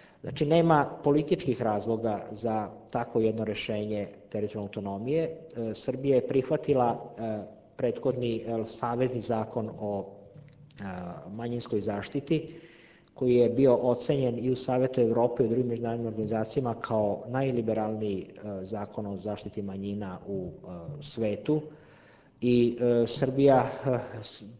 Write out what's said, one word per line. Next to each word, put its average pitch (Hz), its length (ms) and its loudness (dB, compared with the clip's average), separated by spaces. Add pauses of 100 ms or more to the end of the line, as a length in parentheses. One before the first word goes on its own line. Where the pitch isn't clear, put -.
(220)
Znači, 143 240 -2
nema 160 380 6 (200)
političkih 143 580 2
razloga 107 680 0
za 107 400 -4 (200)
takvo 120 300 -2
jedno 110 240 2
rešenje 104 640 -2 (220)
teritorijalne 104 400 -4
autonomije. 110 560 -2
E, 113 500 -6
Srbija 131 420 0
je 120 120 4
prihvatila, 131 640 2 (240)
e, 107 240 -4 (340)
prethodni, 120 600 -2
e, 113 280 -4
savezni 120 560 -2
zakon 110 500 -2 (100)
o, 202 240 -2 (760)
e, 101 40 -8 (460)
manjinskoj 117 500 -2
zaštiti, 107 800 -2 (600)
koji 127 160 4
je 120 120 6
bio 123 280 6
ocenjen 123 640 2
i 127 120 0
u 123 60 2
Savetu 127 440 2
Evrope 120 420 4
i 117 40 6
u - 20 2
drugim 120 180 2
međunarodnim 117 400 -2
organizacijama 110 680 -2
kao 107 540 0
najliberalniji, 110 960 0
e, 101 420 -10
zakon 101 420 -6
o 101 100 -4
zaštiti 104 460 -6
manjina 98 640 -6
u, 95 220 -6
e, 85 540 -12
svetu. 113 580 -2 (800)
I, 120 400 4
e, 120 260 4
Srbija, 131 600 6 (200)
e, 127 120 2 (240)
s-, - 200 -10 (180)